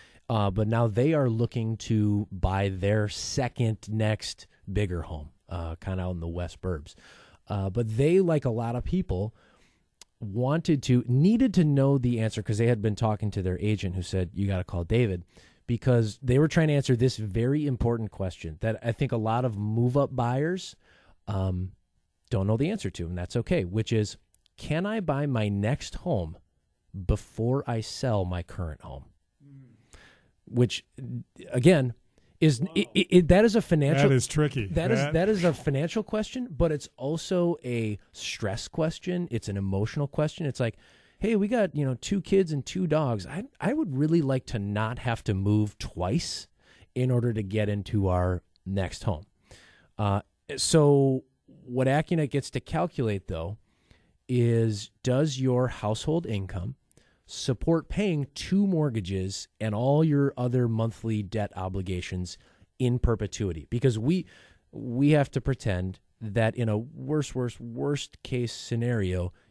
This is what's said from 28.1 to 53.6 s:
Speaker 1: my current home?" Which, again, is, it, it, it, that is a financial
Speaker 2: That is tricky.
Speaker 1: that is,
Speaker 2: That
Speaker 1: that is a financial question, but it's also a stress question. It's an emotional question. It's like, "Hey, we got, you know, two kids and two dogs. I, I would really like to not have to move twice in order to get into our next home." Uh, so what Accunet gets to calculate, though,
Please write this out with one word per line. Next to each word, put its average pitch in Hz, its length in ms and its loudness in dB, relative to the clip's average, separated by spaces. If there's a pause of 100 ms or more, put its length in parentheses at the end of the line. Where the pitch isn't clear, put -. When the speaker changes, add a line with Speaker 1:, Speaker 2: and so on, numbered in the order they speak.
Speaker 1:
my 90 180 -4
current 82 380 -10
home?" 67 240 -14 (1400)
Which, - 380 0 (680)
again, 127 440 4 (440)
is, 143 220 4 (140)
it, - 200 2
it, - 160 4
it, 180 180 8
that 190 180 8
is 214 100 4
a 208 60 4
financial 143 480 4
Speaker 2:
That 135 40 6
is 127 120 4
tricky. 147 420 0
Speaker 1:
that - 220 0
is, - 80 4
Speaker 2:
That - 160 0
Speaker 1:
that 175 160 4
is 202 120 2
a 170 120 4
financial 156 480 -2
question, 226 480 -4
but 160 200 0
it's 147 160 -4 (120)
also 170 680 -2
a 113 340 -2 (140)
stress - 560 -8
question. 175 600 -4
It's 117 180 -6
an 101 80 -4
emotional 98 500 -2
question. 151 380 -4
It's 135 160 -4
like, 117 160 -2 (420)
"Hey, 226 160 0
we 202 140 2
got, 202 260 0
you 143 120 0
know, 131 80 0
two 202 260 -2
kids 190 320 2
and 139 120 -2
two 185 220 -4
dogs. 127 400 0
I, 185 180 -8 (140)
I 202 140 -2
would 254 240 -2
really 156 240 4
like 135 260 0
to - 120 -4
not 104 400 -2
have 117 260 -4
to 104 100 0
move 104 440 2
twice - 680 -4 (480)
in 127 160 0
order 120 220 2
to 107 100 -2
get 104 280 0
into 101 380 0
our 90 340 2 (240)
next 95 380 -4
home." 87 200 -4 (720)
Uh, 101 240 0 (380)
so 139 640 4 (220)
what 127 420 -2
Accunet 151 420 0
gets 139 200 -4
to 127 100 -6
calculate, 131 680 -4
though, 87 280 -6 (720)